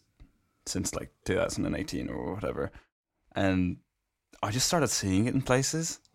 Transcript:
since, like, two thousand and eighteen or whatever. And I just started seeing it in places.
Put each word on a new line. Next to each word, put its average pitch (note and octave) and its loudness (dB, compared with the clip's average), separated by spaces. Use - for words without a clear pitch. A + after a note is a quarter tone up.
since, - -4
like, - -8
two F#2 2
thousand F2 0
and F2+ -2
eighteen - -4
or B1+ -6
whatever. C#2+ -4
And F#2 2
I G2+ -2
just B2+ 0
started D#3 4
seeing G2 2
it B2+ 0
in C3+ 2
places. C3+ 0